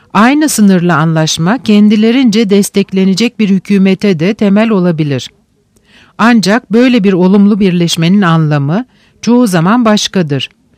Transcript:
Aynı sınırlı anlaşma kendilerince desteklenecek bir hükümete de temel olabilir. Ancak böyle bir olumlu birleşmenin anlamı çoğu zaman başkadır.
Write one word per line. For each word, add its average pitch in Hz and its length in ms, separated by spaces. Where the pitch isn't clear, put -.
Aynı 277 360
sınırlı 185 440
anlaşma 160 720
kendilerince 220 840
desteklenecek 196 920
bir 208 100
hükümete 190 720
de 170 140
temel 208 360
olabilir. 160 600
Ancak 220 560
böyle 240 300
bir 196 100
olumlu 196 460
birleşmenin 175 600
anlamı 160 640
çoğu 240 260
zaman 185 380
başkadır. 185 640